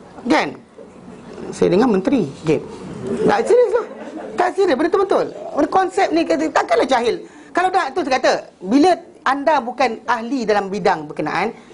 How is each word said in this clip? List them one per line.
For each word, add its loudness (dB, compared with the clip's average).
Kan? 0
Saya 0
dengar 4
menteri. 0
Okey. 0
Tak 2
serius 6
lah. -2
Tak 0
serius, 4
benda 0
tu 2
betul. 2
Benda -4
konsep 0
ni, 2
kata, 0
takkanlah 2
jahil. 0
Kalau 2
dah, 0
tu -2
saya 0
kata, 4
bila 4
anda 2
bukan 0
ahli -2
dalam 0
bidang 0
berkenaan, -2